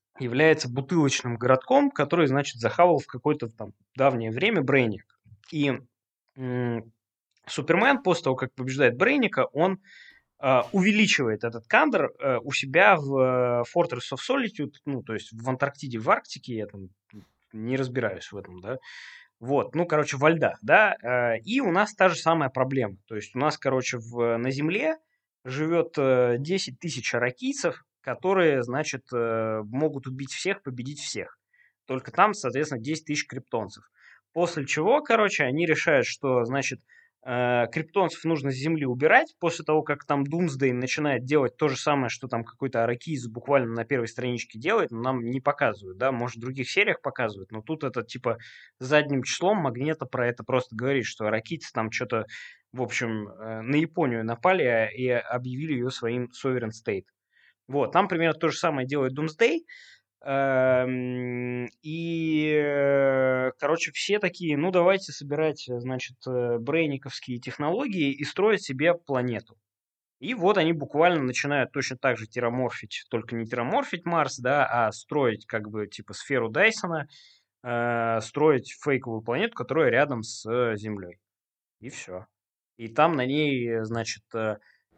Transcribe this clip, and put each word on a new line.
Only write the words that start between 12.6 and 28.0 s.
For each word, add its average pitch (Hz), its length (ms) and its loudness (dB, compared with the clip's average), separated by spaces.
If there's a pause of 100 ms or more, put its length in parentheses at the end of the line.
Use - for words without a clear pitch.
в, 139 200 -2
э, 123 460 4 (120)
Fortress 135 380 0
of 131 60 -6
Solitude, 240 560 -2 (100)
ну, 135 180 -4
то 113 120 -6
есть - 180 -8
в 113 160 -8
Антарктиде, 131 500 -2
в 117 120 0
Арктике, - 440 -2
я 107 120 -6
там 98 240 -14 (640)
не 117 240 -2
разбираюсь 123 520 -4
в 101 60 -14
этом, 90 240 -14
да. 110 160 -8 (600)
Вот, 127 360 0
ну, 170 100 0
короче, 151 320 0
во 147 140 6
льдах, 143 320 2
да, 185 400 6
э, 120 380 0
и 220 200 -2
у 220 100 0
нас 196 220 2
та 185 160 4
же 165 80 0
самая 160 320 2
проблема. 127 480 -2 (100)
То 113 100 -12
есть 104 200 -10
у - 20 -2
нас, 147 200 0
короче, 127 400 -2
в, 117 400 -2
на 123 120 -2
Земле 190 460 -2 (480)
живет, 160 540 -2
э, 127 400 4
десять 151 420 -4
тысяч 131 340 -6
аракийцев, 127 720 -2 (160)